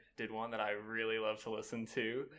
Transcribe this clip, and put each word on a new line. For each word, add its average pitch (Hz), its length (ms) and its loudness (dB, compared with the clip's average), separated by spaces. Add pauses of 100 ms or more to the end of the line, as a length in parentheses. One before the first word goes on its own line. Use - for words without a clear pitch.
(160)
did 113 140 -4
one 113 220 -2
that 110 80 0
I 104 100 4
really 110 480 2
love 110 240 2
to 117 80 -4
listen 110 340 -2 (100)
to. 120 300 2 (140)